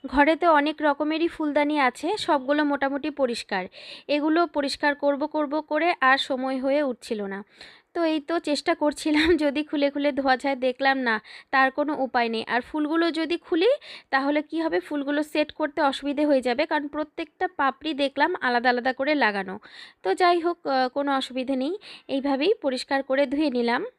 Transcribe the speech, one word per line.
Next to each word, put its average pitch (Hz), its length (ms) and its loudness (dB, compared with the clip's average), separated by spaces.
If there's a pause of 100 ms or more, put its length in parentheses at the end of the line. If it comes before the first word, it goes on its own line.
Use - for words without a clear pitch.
ঘরে 285 320 4
তো 349 140 0
অনেক 302 320 4
রকমেরই 302 460 0
ফুলদানি 294 520 0
আছে, 247 280 0 (100)
সবগুলো 294 460 0
মোটামুটি 277 460 -2
পরিষ্কার। 233 540 -4 (440)
এগুলো 311 380 2
পরিষ্কার 294 480 0
করব 285 320 0
করব 302 280 -2 (120)
করে 320 220 0 (120)
আর 262 180 4
সময় 262 400 -4
হয়ে 277 240 0
উঠছিল 240 440 -4
না। 196 120 -8 (520)
তো 349 140 -6
এই 311 160 0
তো 330 200 -6
চেষ্টা 302 340 -2
করছিলাম 302 540 0
<laughs> 320 120 4
যদি 294 240 0
খুলে 285 260 0
খুলে 285 220 0
ধোয়া 262 240 2
যায়, 277 200 -2
দেখলাম 262 420 0
না, 233 160 0 (360)
তার 262 200 4
কোনো 294 280 -2
উপায় 240 300 0
নেই। 226 180 -4
আর 240 140 0
ফুলগুলো 311 500 -2
যদি 320 280 -4
খুলি 359 320 2 (400)
তাহলে 277 320 2
কি 311 180 -10
হবে, 330 200 0
ফুলগুলো 285 420 -4
সেট 302 300 -2
করতে 311 300 -4
অসুবিধে 277 420 0
হয়ে 269 180 4
যাবে, 247 240 -2
কারণ 302 220 -4
প্রত্যেকটা 311 580 -6 (100)
পাপড়ি 285 380 -2
দেখলাম 277 360 0 (120)
আলাদা 240 280 0
আলাদা 247 220 -2
করে 269 220 -2
লাগানো। 202 400 0 (460)
তো 370 140 -4
যাই 349 260 4
হোক, 339 200 -2
আহ, 262 280 0
কোনো 285 240 -2
অসুবিধে 262 440 -2
নেই, 269 160 -2 (360)
এইভাবেই 277 520 0
পরিষ্কার 269 420 -2
করে 269 240 2
ধুয়ে 285 240 0
নিলাম। 240 320 0 (160)